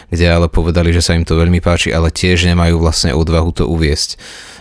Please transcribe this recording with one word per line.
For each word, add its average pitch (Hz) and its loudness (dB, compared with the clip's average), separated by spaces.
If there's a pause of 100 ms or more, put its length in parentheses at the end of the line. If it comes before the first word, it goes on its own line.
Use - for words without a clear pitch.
kde 85 0
ale 85 2
povedali, 85 0
že 85 2
sa 85 0
im 85 0
to 82 -2
veľmi 85 2
páči, 85 0
ale 82 0
tiež 90 0
nemajú 85 2
vlastne 80 0
odvahu 82 0
to - -4
uviesť. 76 -2
E, - -14 (440)